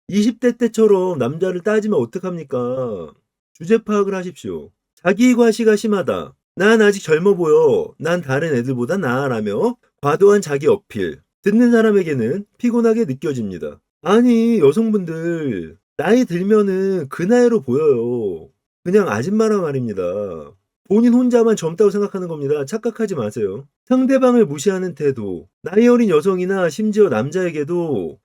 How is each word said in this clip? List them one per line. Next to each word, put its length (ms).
이십 320
대 160
때처럼 640
남자를 420
따지면 380
어떡합니까? 1120
주제 300
파악을 320
하십시오. 560
자기 400
과시가 420
심하다. 580
"난 240
아직 220
젊어 320
보여. 640
난 240
다른 320
애들보다 420
나아."라며 800
과도한 400
자기 280
어필. 520
듣는 280
사람에게는 760
피곤하게 480
느껴집니다. 760
아니, 580
여성분들, 1160
나이 260
들면은 840
그 120
나이로 380
보여요. 880
그냥 240
아줌마란 520
말입니다. 420
본인 260
혼자만 420
젊다고 340
생각하는 360
겁니다. 380
착각하지 500
마세요. 520
상대방을 580
무시하는 500
태도, 540
나이 240
어린 220
여성이나 600
심지어 400
남자에게도 1160